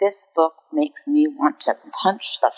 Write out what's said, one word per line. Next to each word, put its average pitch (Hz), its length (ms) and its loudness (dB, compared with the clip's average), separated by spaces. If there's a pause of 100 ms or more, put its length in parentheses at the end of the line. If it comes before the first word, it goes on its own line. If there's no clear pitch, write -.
"This 196 340 0
book 160 200 2 (180)
makes 151 340 -4
me 147 220 4
want 139 320 -2
to - 160 0 (260)
punch - 380 -2
the 120 180 2